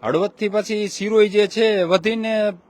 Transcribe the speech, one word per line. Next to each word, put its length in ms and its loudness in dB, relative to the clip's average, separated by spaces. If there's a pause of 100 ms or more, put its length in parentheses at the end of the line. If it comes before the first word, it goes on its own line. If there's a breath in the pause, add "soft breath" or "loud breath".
હળવદથી 460 -2
પછી 400 -4
સિરોઈ 400 2
જે 180 2
છે 360 0
વધીને 720 0 (180)